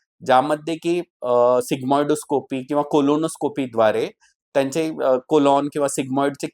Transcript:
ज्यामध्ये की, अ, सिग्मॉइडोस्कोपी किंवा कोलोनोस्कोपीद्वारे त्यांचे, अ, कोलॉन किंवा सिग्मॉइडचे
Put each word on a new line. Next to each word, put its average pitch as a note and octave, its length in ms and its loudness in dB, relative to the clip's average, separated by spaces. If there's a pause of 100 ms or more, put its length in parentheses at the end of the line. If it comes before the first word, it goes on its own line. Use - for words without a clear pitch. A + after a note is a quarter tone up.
(260)
ज्यामध्ये D3+ 500 0
की, E3+ 240 -2 (220)
अ, B2 400 2
सिग्मॉइडोस्कोपी C3+ 1000 -2
किंवा D3 200 -2
कोलोनोस्कोपीद्वारे C#3+ 1300 0 (440)
त्यांचे, D3 380 -2 (120)
अ, C3 120 2 (120)
कोलॉन C#3+ 460 4
किंवा C#3+ 140 -2
सिग्मॉइडचे C#3 680 -4